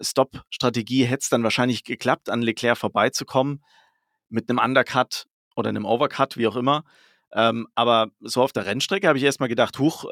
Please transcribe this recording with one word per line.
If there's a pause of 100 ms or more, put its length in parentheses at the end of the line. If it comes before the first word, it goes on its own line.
Stop-Strategie
hätt's
dann
wahrscheinlich
geklappt,
an
Leclerc
vorbeizukommen (640)
mit
'nem
Undercut (300)
oder
'nem
Overcut,
wie
auch
immer. (500)
Ähm,
aber (120)
so
auf
der
Rennstrecke
hab
ich
erst
mal
gedacht,
"Huch,